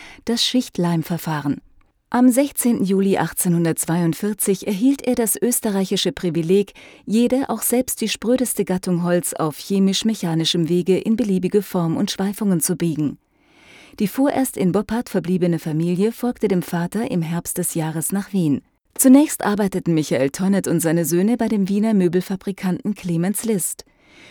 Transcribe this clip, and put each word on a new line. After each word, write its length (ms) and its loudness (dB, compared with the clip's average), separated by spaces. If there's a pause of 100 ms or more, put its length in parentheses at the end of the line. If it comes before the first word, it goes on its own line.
(240)
das 180 0
Schichtleimverfahren. 1160 -2 (500)
Am 180 4
sechzehnten 560 2
Juli 340 2
achtzehnhundertzweiundvierzig 1500 0
erhielt 360 2
er 120 0
das 180 0
österreichische 760 0
Privileg, 600 0 (340)
jede, 440 2
auch 120 -6
selbst 380 -2
die 80 -2
sprödeste 560 0
Gattung 380 -2
Holz 300 0
auf 260 -4
chemisch-mechanischem 1080 0
Wege 280 2
in 200 0
beliebige 440 0
Form 360 -2
und 160 -2
Schweifungen 480 0
zu 160 -2
biegen. 420 -2 (800)
Die 80 0
vorerst 500 0
in 140 2
Boppard 380 -2
verbliebene 500 0
Familie 540 0
folgte 340 -4
dem 160 0
Vater 480 -4
im 120 -2
Herbst 360 -6
des 160 -4
Jahres 380 -4
nach 200 -4
Wien. 280 0 (340)
Zunächst 500 6
arbeiteten 480 0
Michael 380 0
Tonnet 380 0
und 100 2
seine 280 0
Söhne 300 2
bei 120 0
dem 200 0
Wiener 260 2
Möbelfabrikanten 1000 0
Clemens 500 -2
List. 400 -2 (460)